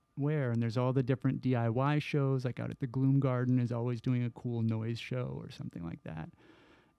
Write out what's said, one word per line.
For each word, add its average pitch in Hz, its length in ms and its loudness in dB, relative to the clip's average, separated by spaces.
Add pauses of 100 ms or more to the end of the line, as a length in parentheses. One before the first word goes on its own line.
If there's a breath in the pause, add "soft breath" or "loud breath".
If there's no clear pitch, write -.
(160)
where. 143 360 0
And 117 100 2
there's 117 160 0
all 127 160 2
the 131 100 4
different 127 380 0
D 127 140 2
I 117 140 2
Y 135 300 2
shows, 135 460 0
like, 117 140 -4
out 113 100 -4
at - 100 -10
the 135 80 -4
Gloom 135 340 4
Garden 127 380 2
is 120 140 0
always 120 280 -2
doing 123 240 2
a 120 60 -2
cool 117 300 -4
noise 113 380 0
show - 420 -6
or - 100 -12
something - 320 -10
like 85 200 -10
that. - 260 -10 (680 soft breath)